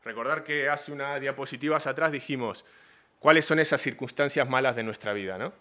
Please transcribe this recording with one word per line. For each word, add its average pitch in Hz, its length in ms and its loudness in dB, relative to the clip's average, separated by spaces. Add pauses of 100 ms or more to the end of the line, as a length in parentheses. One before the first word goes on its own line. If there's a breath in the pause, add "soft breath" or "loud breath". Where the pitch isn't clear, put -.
Recordar 120 400 -4
que 147 260 0
hace 147 220 -2
unas 143 280 -6
diapositivas 139 680 -2
atrás 147 260 0
dijimos, 127 540 -6 (540 soft breath)
¿cuáles 156 260 8
son 156 140 4
esas 151 220 2
circunstancias 135 640 -2
malas 127 280 2
de 117 80 -4
nuestra 107 300 -6
vida, 95 240 -4
no? 139 240 -6